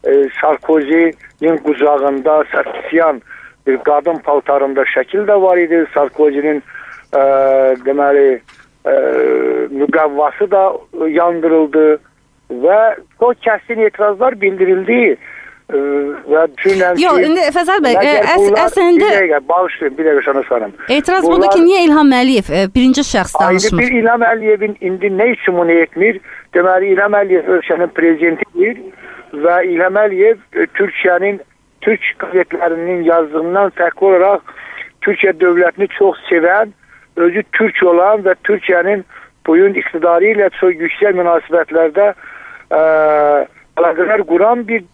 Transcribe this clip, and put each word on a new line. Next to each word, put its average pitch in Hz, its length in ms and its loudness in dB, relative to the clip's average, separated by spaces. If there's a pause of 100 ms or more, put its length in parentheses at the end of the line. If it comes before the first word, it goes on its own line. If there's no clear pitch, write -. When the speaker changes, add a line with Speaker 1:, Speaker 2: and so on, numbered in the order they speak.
Speaker 1:
e, 135 40 0 (300)
Sarkozy'nin 156 1160 -2
qucağında 143 920 0
Sarkisyan 147 720 -2 (460)
bir 131 100 0
qadın 147 400 -2
paltarında 139 640 -2
şəkil 156 460 -4
də 202 140 2
var 185 160 2
idi. 165 360 0
Sarkozy'nin, 147 720 0 (500)
e, 143 80 2 (640)
deməli, 139 540 2 (460)
e, - 80 0 (840)
müqəvvası 147 720 -2
da 190 220 2 (340)
yandırıldı 156 920 2 (500)
və 156 320 2 (380)
çox 240 160 2 (100)
kəskin 220 400 -2
etirazlar 208 560 -2
bildirildi. 190 760 0 (500)
E, - 80 -8 (560)
və 160 140 2 (100)
düşünürəm 185 400 0
ki, 302 80 0
Speaker 2:
Yox, 339 140 2 (100)
indi 339 140 0 (100)
Fəzəl 359 320 0
bəy, 254 80 2
e, 233 80 2
Speaker 1:
məgər 294 320 2
Speaker 2:
əs-, 349 80 2
Speaker 1:
bunlar, 403 300 2
Speaker 2:
əslində 349 320 2
Speaker 1:
bir 403 160 2
dəqiqə, 156 220 0 (100)
bağışlayın, 165 480 -2
bir 160 80 -2
dəqiqə, 143 180 2
Şanış 139 240 -2
xanım. 110 240 -4 (180)
Speaker 2:
Etiraz 349 340 0
budur 339 100 2
Speaker 1:
Bunlar 381 180 2
Speaker 2:
ki, 370 140 4
niyə 370 240 4
İlham 294 300 4
Əliyev, 247 360 0
e, 185 60 2 (140)
birinci 262 280 2
şəxs 196 320 -4
Speaker 1:
Ayrı 190 140 0
Speaker 2:
danışmır? 190 320 0
Speaker 1:
bir 247 180 -2
İlham 233 300 0
Əliyevin 214 520 -2
indi 190 300 -4
nə 190 220 0
üçün 180 240 -2
bunu 170 140 0
etmir? 170 500 0 (340)
Deməli, 185 380 2
İlham 202 260 0
Əliyev 185 380 0
ölkənin 170 420 -2
prezidentidir 170 800 0 (640)
və 175 160 2 (140)
İlham 185 320 0
Əliyev, 202 340 2 (160)
e, 165 240 -2
Türkiyənin, 190 640 -2 (380)
türk - 280 -2 (140)
qəzetlərinin 175 880 -4
yazdığından 170 640 -2
fərqli 175 380 -2
olaraq 185 440 0 (460)
Türkiyə 190 360 -2
dövlətini 175 600 0
çox 196 180 2 (140)
sevən, 190 400 0 (440)
özü 175 280 0 (160)
türk 220 240 -2
olan 185 400 2
və 185 240 0
Türkiyənin 185 560 -2 (440)
bu 165 120 4
gün 196 140 2 (100)
iqtidarı 170 480 0
ilə 208 180 0 (100)
çox 180 200 0
yüksək 170 400 -2
münasibətlərdə, 170 960 0 (580)
e, 156 80 0 (1000)
əlaqələr 165 540 0
quran 214 360 0
bir 220 160 -4 (100)